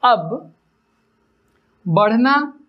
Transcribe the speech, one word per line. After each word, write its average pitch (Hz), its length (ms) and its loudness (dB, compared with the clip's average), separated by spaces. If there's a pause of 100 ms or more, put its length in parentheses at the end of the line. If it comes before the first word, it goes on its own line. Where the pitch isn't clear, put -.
अब 208 480 -2 (1300)
बढ़ना 214 500 2 (340)